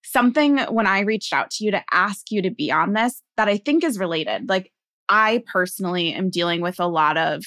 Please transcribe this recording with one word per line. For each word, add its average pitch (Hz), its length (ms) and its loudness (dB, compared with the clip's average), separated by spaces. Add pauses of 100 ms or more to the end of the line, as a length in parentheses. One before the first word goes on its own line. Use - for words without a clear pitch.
something 269 540 4
when 220 280 0
I 196 140 2
reached 208 320 -2
out 139 200 -2
to 214 120 -8
you 214 60 2
to 190 220 -2
ask 196 380 0
you 208 120 0
to 185 80 0
be 135 220 -4
on 165 200 2
this 226 300 -2 (140)
that 214 120 2
I 208 80 2
think 294 280 0
is 247 160 -2
related. 165 480 -4
Like, 190 240 -2 (360)
I 220 380 2
personally 180 680 -2
am 185 180 -2
dealing 170 300 0
with 180 200 -4
a 175 80 0
lot 156 280 2
of 156 300 -2